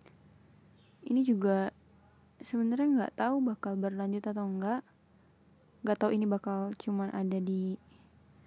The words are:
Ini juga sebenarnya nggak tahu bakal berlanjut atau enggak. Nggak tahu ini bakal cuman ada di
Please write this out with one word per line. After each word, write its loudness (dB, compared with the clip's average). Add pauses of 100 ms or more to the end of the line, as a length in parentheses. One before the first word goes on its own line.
(1080)
Ini 2
juga 2 (720)
sebenarnya 2
nggak 2
tahu 2
bakal -2
berlanjut -2
atau -4
enggak. -2 (1040)
Nggak 2
tahu 2
ini 2
bakal -2
cuman -4
ada -2
di -2 (680)